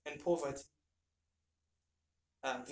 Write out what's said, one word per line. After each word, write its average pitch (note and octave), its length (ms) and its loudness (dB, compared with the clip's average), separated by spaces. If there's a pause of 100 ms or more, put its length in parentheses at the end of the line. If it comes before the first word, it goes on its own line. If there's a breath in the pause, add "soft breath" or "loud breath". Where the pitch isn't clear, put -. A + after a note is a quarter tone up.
and D3 180 -6
poverty, D3 400 2 (1800)
um, B2+ 280 0